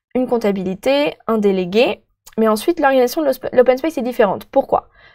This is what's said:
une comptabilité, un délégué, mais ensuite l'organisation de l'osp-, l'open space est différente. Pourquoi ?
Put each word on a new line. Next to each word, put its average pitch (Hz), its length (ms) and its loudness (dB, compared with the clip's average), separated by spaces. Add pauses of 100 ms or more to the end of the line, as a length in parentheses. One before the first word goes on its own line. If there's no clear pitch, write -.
(140)
une 254 140 -2
comptabilité, 226 880 -2 (120)
un 226 100 0
délégué, 202 680 0 (340)
mais 220 100 2
ensuite 220 320 0
l'organisation 269 420 2
de 294 60 0
l'osp-, - 260 -4
l'open 254 240 4
space 311 200 -4
est 269 40 -4
différente. 214 440 -2
Pourquoi ? - 440 -2 (260)